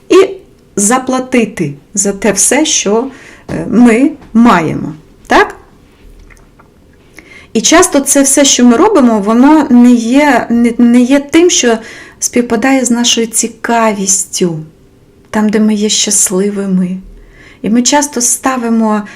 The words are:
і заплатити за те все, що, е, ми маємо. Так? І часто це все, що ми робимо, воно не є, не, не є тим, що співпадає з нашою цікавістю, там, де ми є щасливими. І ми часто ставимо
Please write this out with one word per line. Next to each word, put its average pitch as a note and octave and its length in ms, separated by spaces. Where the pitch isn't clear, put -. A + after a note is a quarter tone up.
і F#4+ 200
заплатити A#3+ 1000
за G3+ 180
те G3 200
все, B3 340
що, A#3 420
е, D#3+ 200
ми B3 420
маємо. E3+ 600
Так? E4 280
І G#3+ 80
часто D#4+ 380
це C#4 220
все, C#4 240
що B3 200
ми A#3 120
робимо, C#4 420
воно B3+ 500
не B3 220
є, B3 580
не, A#3 280
не A#3+ 240
є C4+ 180
тим, E4 300
що A#3 280
співпадає B3 680
з B3 60
нашою A#3 360
цікавістю, G#3 1300
там, G#3+ 200
де G#3+ 100
ми G#3+ 140
є G#3 160
щасливими. G3 1080
І - 80
ми A#3+ 120
часто C#4+ 400
ставимо A3+ 800